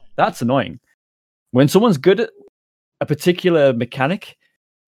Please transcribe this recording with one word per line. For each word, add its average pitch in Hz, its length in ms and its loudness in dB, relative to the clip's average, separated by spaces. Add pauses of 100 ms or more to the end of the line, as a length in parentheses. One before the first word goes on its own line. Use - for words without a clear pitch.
(160)
That's - 260 -2
annoying. 127 380 -2 (720)
When 135 180 4
someone's 202 280 2
good 185 220 2
at 233 100 -6 (680)
a 143 60 -6
particular 165 680 0
mechanic, 131 680 -6 (500)